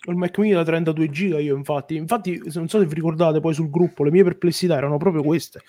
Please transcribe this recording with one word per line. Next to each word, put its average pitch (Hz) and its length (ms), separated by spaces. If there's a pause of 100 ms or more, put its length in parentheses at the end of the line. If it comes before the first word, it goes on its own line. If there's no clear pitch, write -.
Ho 175 60
il 175 60
Mac 175 220
Mini 214 140
da 170 100
trentadue 160 480
giga 165 280
io, 147 160
infatti. 143 400
Infatti, 175 520
se, 160 100
non 165 100
so 214 120
se 190 80
vi 151 80
ricordate, 160 440
poi 160 140
sul 156 160
gruppo 165 340
le 143 60
mie 185 140
perplessità 175 520
erano 143 220
proprio 160 240
queste. 151 480